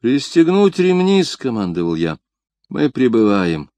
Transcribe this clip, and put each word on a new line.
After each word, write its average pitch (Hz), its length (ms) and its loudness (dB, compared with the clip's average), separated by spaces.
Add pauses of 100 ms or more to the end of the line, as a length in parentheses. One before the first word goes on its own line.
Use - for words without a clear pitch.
«Пристегнуть 170 760 2
ремни», — 185 480 2
скомандовал 87 680 -4
я. 82 240 -4 (500)
«Мы 147 220 -2
прибываем». 101 880 0